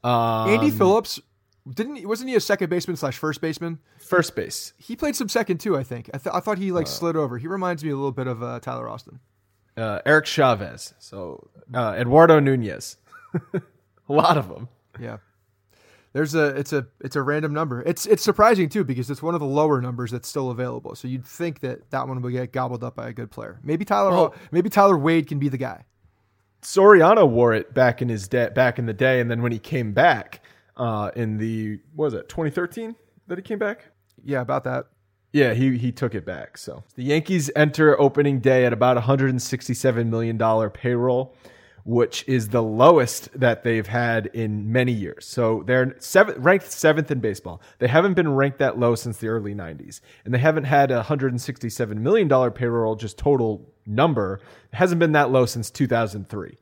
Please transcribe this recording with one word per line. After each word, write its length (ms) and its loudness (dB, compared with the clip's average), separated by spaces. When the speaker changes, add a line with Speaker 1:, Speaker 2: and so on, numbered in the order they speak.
Speaker 1:
Um, 460 0
Speaker 2:
Andy 200 2
Phillips, 480 0
didn't 300 -8
he, 80 -16
wasn't 240 -6
he 80 -2
a 40 4
second 280 -2
baseman 300 -4
slash 180 -6
first 240 -6
baseman? 380 -8
Speaker 1:
First 380 0
base. 400 -10
Speaker 2:
He 180 -14
played 220 -4
some 140 -4
second 280 -2
too, 200 -2
I 40 -4
think. 300 -12
I, 60 -10
th-, 160 -8
I 60 0
thought 180 -4
he, 120 -4
like, 160 -2
Speaker 1:
Uh, 40 -12
Speaker 2:
slid 260 -2
over. 220 -2
He 100 -10
reminds 340 -6
me 80 -6
a 60 -4
little 160 -4
bit 140 -6
of, 160 -6
uh, 180 -10
Tyler 300 -10
Austin. 300 -18
Speaker 1:
Uh, 280 -6
Eric 220 4
Chavez. 720 0
So, 500 -16
uh, 260 -4
Eduardo 420 8
Nunez. 580 -2
<laughs> 400 -10
A 60 -4
lot 240 4
of 140 -4
'em. 180 -16
Speaker 2:
Yeah. 160 -14
There's 240 -2
a, 80 4
it's 180 -6
a, 140 -2
it's 160 -8
a 60 0
random 300 -2
number. 300 -4
It's, 240 -4
it's 160 2
surprising 460 4
too, 160 -2
because 260 -6
it's 120 -8
one 120 -4
of 60 -4
the 60 -4
lower 340 2
numbers 320 -6
that's 160 -10
still 220 -6
available. 440 -8
So 140 -12
you'd 180 -8
think 340 -8
that 300 -10
that 160 -6
one 160 -8
would 100 -6
get 200 -6
gobbled 320 -6
up 100 -10
by 140 -12
a 40 -12
good 200 -14
player. 320 -16
Maybe 200 -4
Tyler, 280 2
Speaker 1:
Well, 220 2
Speaker 2:
maybe 180 0
Tyler 260 6
Wade 300 2
can 140 -6
be 80 0
the 100 -4
guy. 260 -10
Speaker 1:
Soriano 680 8
wore 240 4
it 220 -2
back 260 4
in 80 -2
his 200 -6
de-, 220 0
back 280 2
in 80 -4
the 60 -4
day, 280 2
and 100 -2
then 120 -2
when 100 -2
he 60 -6
came 340 -6
back, 480 2
uh, 380 -4
in 240 -4
the, 400 -6
what 120 -2
was 80 -2
it, 140 -10
twenty 220 -4
thirteen 460 -8
that 100 -8
he 60 -14
came 160 -8
back? 260 -6
Speaker 2:
Yeah, 160 -4
about 240 -4
that. 220 -6
Speaker 1:
Yeah, 200 4
he, 260 2
he 140 -4
took 220 -6
it 100 -8
back. 340 -12
So 260 -16
the 100 -12
Yankees 500 0
enter 460 4
opening 400 4
day 240 4
at 80 2
about 240 4
a 60 0
hundred 280 2
and 120 -2
sixty-seven 680 -2
million 280 -2
dollar 320 2
payroll, 640 -2
which 420 0
is 220 0
the 140 0
lowest 680 4
that 240 2
they've 240 -2
had 460 -2
in 400 -4
many 200 2
years. 340 -8
So 400 -2
they're 320 2
seven-, 440 2
ranked 300 2
seventh 380 2
in 100 -2
baseball. 400 -6
They 100 0
haven't 260 4
been 200 2
ranked 240 0
that 200 0
low 160 2
since 240 -8
the 100 -6
early 260 -4
nineties, 460 -14
and 80 -4
they 60 2
haven't 260 2
had 260 4
a 120 0
hundred 300 -2
and 100 -6
sixty-seven 600 -8
million 240 2
dollar 240 4
payroll, 460 -2
just 220 -12
total 520 0
number. 540 0
It 40 -12
hasn't 220 2
been 140 4
that 180 4
low 160 4
since 240 -8
two 160 -2
thousand 420 -2
three. 340 -12